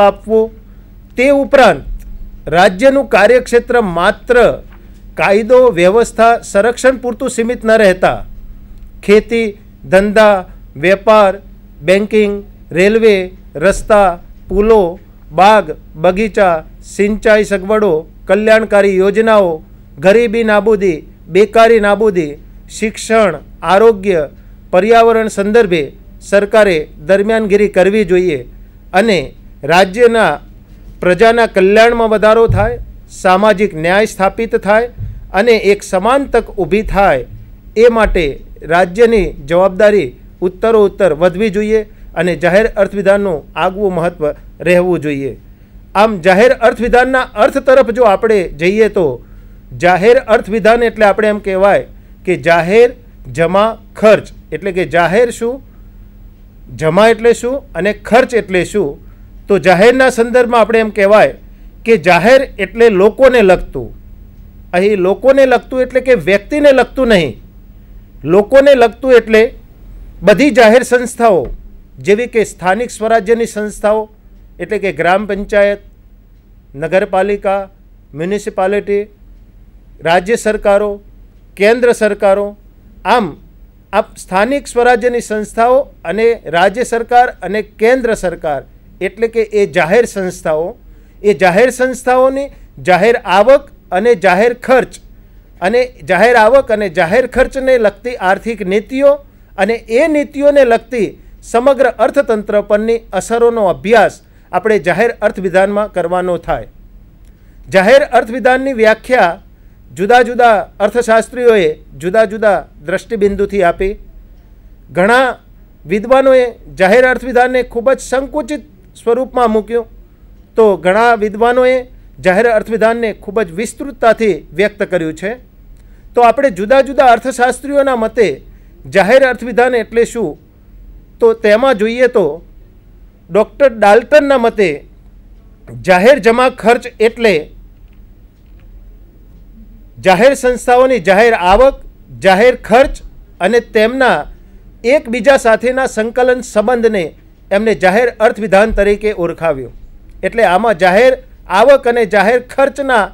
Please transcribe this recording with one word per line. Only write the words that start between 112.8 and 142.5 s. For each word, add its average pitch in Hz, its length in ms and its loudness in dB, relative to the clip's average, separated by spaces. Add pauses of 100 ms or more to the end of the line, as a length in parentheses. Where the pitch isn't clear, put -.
દ્રષ્ટિબિંદુથી 196 800 -4
આપી. 190 300 -2 (960)
ઘણા 233 480 0 (460)
વિદ્વાનોએ 254 600 2 (320)
જાહેર 202 260 4 (100)
અર્થવિધાનને 247 500 -2
ખૂબ 233 260 -8
જ 254 120 0
સંકુચિત 269 680 -8 (260)
સ્વરૂપમાં 247 560 -2
મૂક્યું, 220 380 -4 (640)
તો 220 120 4 (120)
ઘણા 202 400 0
વિદ્વાનોએ 240 580 0 (460)
જાહેર 185 260 2
અર્થવિધાનને 220 640 -2
ખૂબ 202 260 -14
જ 170 200 -6
વિસ્તૃતતાથી 226 760 -2 (180)
વ્યક્ત 208 360 -4
કર્યું 160 260 -6
છે. 196 160 -10 (800)
તો - 100 -2
આપણે 240 300 4
જુદા 208 300 0
જુદા 269 320 0
અર્થશાસ્ત્રીઓના 254 840 -2
મતે 220 300 0 (680)
જાહેર 202 340 4
અર્થવિધાન 240 500 -2
એટલે 226 260 -2
શું, 226 220 -6 (920)
તો 233 80 2 (180)
તેમાં 226 340 2
જોઈએ 233 380 0
તો 185 80 2 (1040)
ડૉક્ટર 214 420 0
ડાલ્ટનના 233 720 2
મતે 214 240 -2 (1200)
જાહેર 185 320 4
જમા 240 320 0 (100)
ખર્ચ 240 380 -2
એટલે 226 340 0 (2750)
જાહેર 185 380 4
સંસ્થાઓની 247 760 0
જાહેર 226 240 4
આવક, 214 420 2 (440)
જાહેર 190 420 4